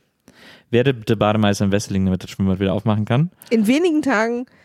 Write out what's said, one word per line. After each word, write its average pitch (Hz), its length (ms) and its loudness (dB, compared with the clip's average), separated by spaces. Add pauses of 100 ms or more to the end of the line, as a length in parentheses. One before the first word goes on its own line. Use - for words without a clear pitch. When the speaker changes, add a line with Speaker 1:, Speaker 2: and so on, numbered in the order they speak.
(680)
Speaker 1:
werdet 123 300 2
bitte 110 180 -2
Bademeister 104 480 2
in 95 60 0
Wesseling, 98 340 -2
damit 92 180 -2
das - 60 -14
Schwimmbad 95 300 -2
wieder 95 140 0
aufmachen 107 320 -2
kann. 139 260 0 (180)
Speaker 2:
In 226 160 2
wenigen 302 380 2
Tagen 240 420 -2 (200)